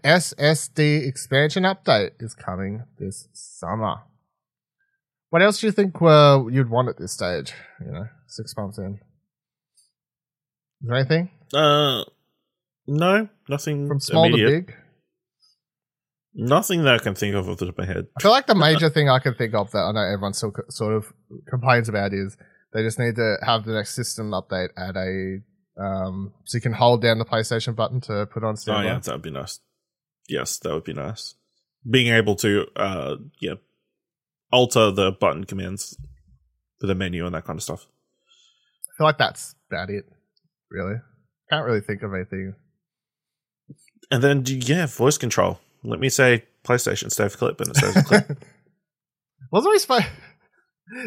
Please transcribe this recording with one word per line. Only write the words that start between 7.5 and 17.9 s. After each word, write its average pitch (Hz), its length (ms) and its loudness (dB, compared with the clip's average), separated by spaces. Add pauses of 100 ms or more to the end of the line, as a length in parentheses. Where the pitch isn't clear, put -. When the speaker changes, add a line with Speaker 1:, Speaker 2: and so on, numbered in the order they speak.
Speaker 1:
You 64 80 -12
know, 85 140 -10 (220)
six - 280 -16
months 101 220 -10
in. 101 220 -10 (1800)
Is 120 40 -8
there 120 100 -2
anything? 160 340 0 (200)
Speaker 2:
Uh, 147 520 2 (840)
no, 185 420 2 (220)
nothing 143 380 -4
Speaker 1:
From 143 120 -2
small 160 260 4
Speaker 2:
immediate. 139 200 6
Speaker 1:
to 131 60 6 (160)
big? - 80 -20 (1600)
Speaker 2:
Nothing 165 500 2
that 135 100 8
I 117 60 6
can 101 140 -2
think 101 220 -2
of 92 140 -2
off 92 80 -8
the 92 80 -4
top 90 120 -8
of - 20 -
my 92 140 -4